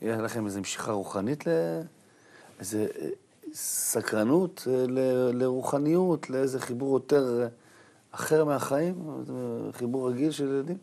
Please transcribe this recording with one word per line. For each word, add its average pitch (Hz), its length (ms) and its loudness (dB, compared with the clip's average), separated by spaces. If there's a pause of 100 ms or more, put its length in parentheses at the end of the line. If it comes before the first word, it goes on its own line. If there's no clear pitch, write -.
היה 113 220 -2
לכם 110 240 -4
איזו 101 140 -4
משיכה - 320 -4
רוחנית 104 540 -2
ל-, 165 340 0 (800)
איזה, 107 260 -2 (140)
אה, - 80 -4 (460)
סקרנות, 120 1160 0
אה, - 20 2 (160)
ל-, 127 420 2 (120)
לרוחניות, 147 880 2
לאיזה 131 300 0
חיבור 135 360 0
יותר, 127 460 4
אה, 117 40 0 (640)
אחר 156 320 4
מהחיים? 147 500 0 (140)
אה, 131 240 -8 (400)
חיבור 127 380 -2
רגיל 135 200 2
של 147 140 -2
ילדים? 139 380 -2